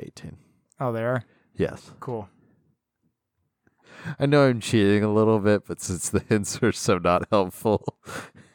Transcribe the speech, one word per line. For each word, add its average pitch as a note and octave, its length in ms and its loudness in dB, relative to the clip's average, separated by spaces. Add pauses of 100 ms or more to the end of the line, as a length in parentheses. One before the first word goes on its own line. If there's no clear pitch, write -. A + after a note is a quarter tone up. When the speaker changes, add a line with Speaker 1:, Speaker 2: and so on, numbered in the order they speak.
Speaker 1:
eighteen. - 360 -18 (420)
Speaker 2:
Oh, B2 140 -4
there A2+ 160 -4
are? B2 160 -4 (300)
Speaker 1:
Yes. - 440 -6
Speaker 2:
Cool. A2+ 300 -12 (1900)
Speaker 1:
I C#3+ 80 -2
know C#3+ 220 6
I'm A#2+ 140 0
cheating G#2 420 4
a G#2+ 100 0
little A2 260 4
bit, G2+ 280 2
but F2 140 -10
since F2 280 -6
the G2 120 0
hints - 420 -2
are G#2+ 80 2
so G2 260 0
not F2 320 0
helpful. G2+ 680 -2 (560)